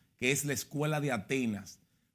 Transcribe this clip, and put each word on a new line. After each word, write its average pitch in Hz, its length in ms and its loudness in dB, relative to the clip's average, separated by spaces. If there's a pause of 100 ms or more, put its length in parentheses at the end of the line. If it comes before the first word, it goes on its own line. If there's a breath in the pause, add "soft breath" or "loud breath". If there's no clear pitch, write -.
(180 soft breath)
que 127 140 2
es 147 140 0
la 143 80 0
Escuela 151 460 -2
de 143 120 0
Atenas, 113 680 -2 (360)